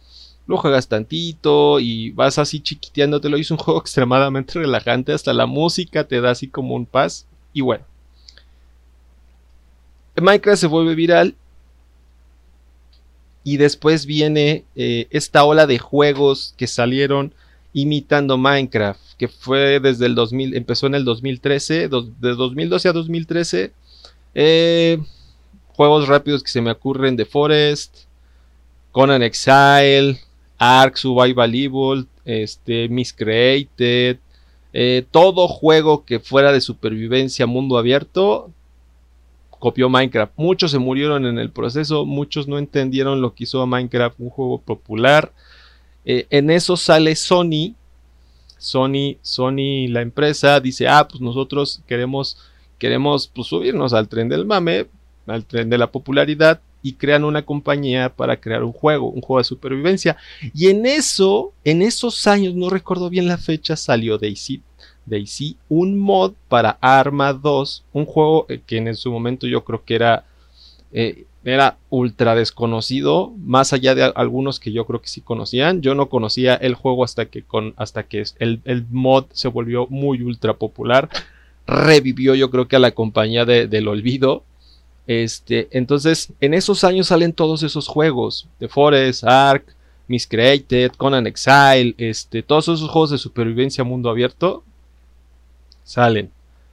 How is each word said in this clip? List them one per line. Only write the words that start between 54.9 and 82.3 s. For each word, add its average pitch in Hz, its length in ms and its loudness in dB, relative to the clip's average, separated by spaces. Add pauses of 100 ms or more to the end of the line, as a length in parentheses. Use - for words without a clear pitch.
al 113 180 -8
tren 117 240 -6
de 120 80 0
la 117 140 0
popularidad", 147 680 0 (200)
y 131 120 -8
crean 147 320 0
una 151 160 -2
compañía 143 760 -4
para 127 240 -4
crear 117 240 -4
un 117 80 -6
juego, 143 380 0
un 123 120 -10
juego 131 180 0
de 123 40 0
supervivencia. 143 720 -2 (380)
Y 165 140 2
en 202 180 4
eso, 254 680 0 (140)
en 160 160 2
esos 226 460 -2
años, 196 280 2
no 180 140 -2
recuerdo 185 400 -4
bien 180 180 0
la 175 100 -2
fecha, 160 380 -4
salió 113 420 -2
DayZ, 107 440 -8 (440)
DayZ, 107 500 -8 (120)
un 185 300 0
mod 196 360 0 (140)
para 117 340 2
Arma 139 520 4
dos, 139 580 -2
un 147 140 -4
juego, 156 420 2
eh, 123 180 -10
que 113 120 -6
en 113 180 -4
su 123 160 -8
momento 120 360 -6
yo 120 180 -4
creo 110 180 -8
que 113 120 -4
era, 113 300 2 (680)
eh, 113 320 -6 (180)
era 131 340 2 (120)
ultra 120 460 0
desconocido, 127 1000 -2
más 135 360 0
allá 131 220 2
de 131 80 2
a-, 131 120 2
algunos 127 440 -4
que 110 120 -10
yo 113 140 -6
creo 117 160 -8
que - 80 -16
sí - 100 -14
conocían. 127 640 -2
Yo 135 140 0
no 139 120 0
conocía 127 480 0
el 123 200 -2
juego 127 280 -2
hasta 120 220 -6
que - 180 -18
con, 110 320 -6
hasta 110 280 -10
que 104 180 -8
es-, - 180 -12
el, 117 240 -4
el 123 260 -6
mod 131 440 2
se - 160 -6
volvió 120 380 -6
muy 135 340 -4
ultra 120 320 -4
popular. 120 560 -2 (580)
Revivió, 135 680 2